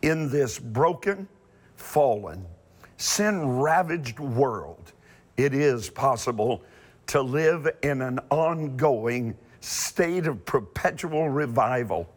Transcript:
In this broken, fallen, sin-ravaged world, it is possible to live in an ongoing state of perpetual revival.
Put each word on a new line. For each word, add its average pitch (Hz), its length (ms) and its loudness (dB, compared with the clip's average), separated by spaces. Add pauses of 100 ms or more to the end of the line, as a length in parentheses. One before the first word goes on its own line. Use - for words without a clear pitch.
In 156 280 2
this 131 300 0
broken, 170 640 0 (520)
fallen, 104 680 0 (520)
sin-ravaged 160 1200 0
world, 117 720 -2 (460)
it 135 160 2
is 127 360 2
possible 117 760 0 (440)
to 143 140 2
live 156 480 2 (120)
in 139 200 0
an 127 180 -2 (100)
ongoing 135 1080 0 (220)
state 175 680 -2
of 120 180 -4
perpetual 156 840 -2
revival. 120 880 0